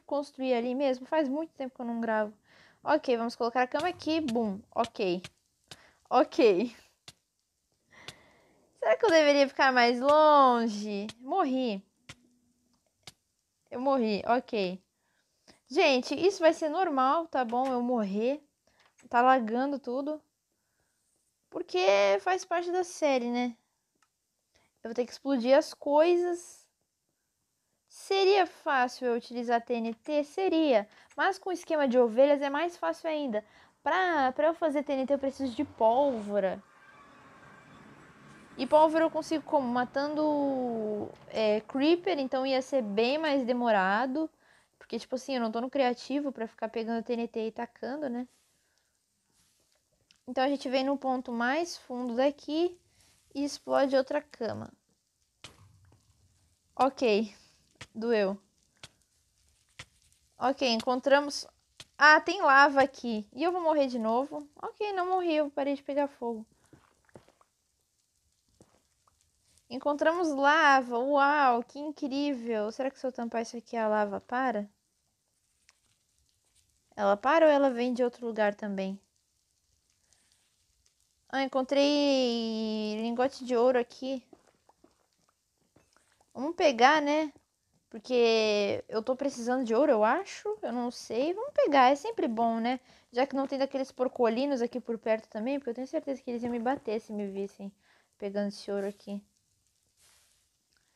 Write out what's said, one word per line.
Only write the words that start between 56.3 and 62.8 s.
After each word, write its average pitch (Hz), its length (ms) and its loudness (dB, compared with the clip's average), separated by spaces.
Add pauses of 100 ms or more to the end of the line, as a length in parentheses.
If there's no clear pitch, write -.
Ok, 233 600 0 (600)
doeu. 214 460 -2 (2000)
Ok, 269 280 0
encontramos... 262 800 0 (520)
Ah, 302 220 10
tem 349 200 -4
lava 277 420 6